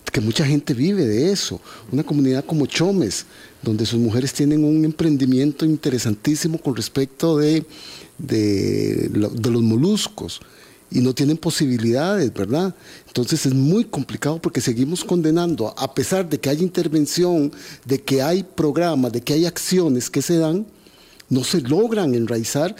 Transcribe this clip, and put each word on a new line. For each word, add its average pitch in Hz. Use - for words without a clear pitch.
que -
mucha 113
gente 147
vive 165
de 120
eso, 98
una 147
comunidad 139
como 147
Chomes, 160
donde 110
sus 117
mujeres 120
tienen 151
un 156
emprendimiento 147
interesantísimo 151
con 127
respecto 139
de, 156
de 104
lo, 104
de 117
los 117
moluscos, 117
y -
no 127
tienen 147
posibilidades, 139
¿verdad? 147
Entonces 127
es 131
muy 156
complicado 143
porque 156
seguimos 135
condenando, 160
a 135
pesar 185
de 151
que 135
hay 151
intervención, 165
de 131
que 135
hay 180
programas, 151
de 117
que 147
hay 165
acciones 160
que 143
se 175
dan, 165
no 131
se 165
logran 180
enraizar 120